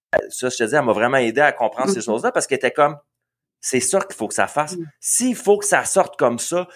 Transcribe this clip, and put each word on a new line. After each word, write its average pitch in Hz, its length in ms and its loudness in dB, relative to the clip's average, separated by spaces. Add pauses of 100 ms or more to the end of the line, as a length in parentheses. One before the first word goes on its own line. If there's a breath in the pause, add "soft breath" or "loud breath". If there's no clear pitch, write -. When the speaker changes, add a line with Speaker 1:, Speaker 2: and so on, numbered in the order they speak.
(300)
Speaker 1:
ça, - 180 -4
je - 80 -6
te 120 80 0
dis, 120 100 0
elle 147 100 4
m'a 113 80 4
vraiment 120 260 2
aidé 120 240 2
à 143 100 4
comprendre 123 380 -2
ces 190 80 0
Speaker 2:
Mhm. 110 60 -6
Speaker 1:
choses-là 131 280 -2
parce 156 140 0
qu'elle 135 120 -2
était 123 120 0
comme, 147 260 2 (640)
c'est 127 200 -2
ça 190 200 0
qu'il - 160 -8
faut 110 120 -6
que - 60 -10
ça 98 140 2
fasse. 151 280 -4
Speaker 2:
Mhm. 170 100 -8 (120)
Speaker 1:
S'il - 380 -2
faut 202 220 2
que 202 80 -8
ça 139 180 2
sorte - 340 0
comme 120 200 2
ça, 175 380 -4